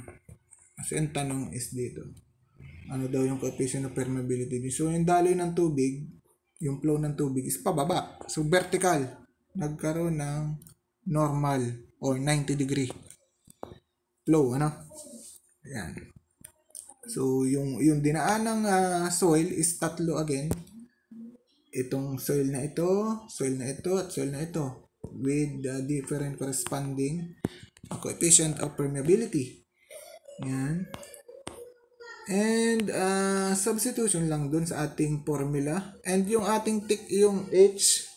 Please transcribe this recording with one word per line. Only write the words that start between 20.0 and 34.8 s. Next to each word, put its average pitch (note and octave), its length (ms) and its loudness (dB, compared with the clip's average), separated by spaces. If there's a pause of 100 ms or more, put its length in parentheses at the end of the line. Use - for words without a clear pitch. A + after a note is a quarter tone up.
again. D3+ 320 -2 (1200)
Itong C3+ 480 -4
soil C#3 320 0
na C3 80 -4
ito, G3 640 -2
soil C3+ 320 -4
na B2+ 80 -6
ito, F3+ 320 -2
at F3+ 160 -6
soil C#3 160 -4
na D3+ 160 -6
ito. D#3 560 -6
With C3+ 640 -2
the C3 240 -4
different C#3+ 480 -4
corresponding, C#3 1040 -4 (480)
ah, - 80 -8
coefficient D#3+ 640 4
of D3 160 -4
permeability. C#3+ 880 2 (800)
Yan. C3+ 400 -2 (1400)
And, A3+ 640 2
ah, F#3+ 640 2
substitution A3 720 0
lang D3+ 240 -2
dun E3 160 0
sa D3+ 160 -2